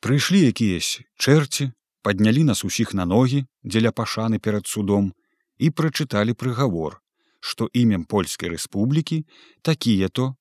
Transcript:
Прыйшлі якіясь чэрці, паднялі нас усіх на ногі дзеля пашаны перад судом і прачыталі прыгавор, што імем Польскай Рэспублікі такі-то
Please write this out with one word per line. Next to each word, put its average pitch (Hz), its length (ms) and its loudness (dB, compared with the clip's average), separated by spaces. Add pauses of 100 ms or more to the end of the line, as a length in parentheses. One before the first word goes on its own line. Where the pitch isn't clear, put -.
Прыйшлі 143 480 2
якіясь 101 560 -2 (160)
чэрці, 139 480 2 (320)
паднялі 113 480 2
нас 120 160 0
усіх 101 320 -2
на 92 80 -2
ногі 123 400 2 (160)
дзеля 113 320 0
пашаны 110 480 -4
перад 104 240 -4
судом 101 480 0 (480)
і 151 80 2
прачыталі 131 640 -2
прыгавор, 113 680 -4 (420)
што - 320 -6
імем 110 320 2
Польскай 85 480 -4
Рэспублікі 147 720 -2 (340)
такі-то 120 800 0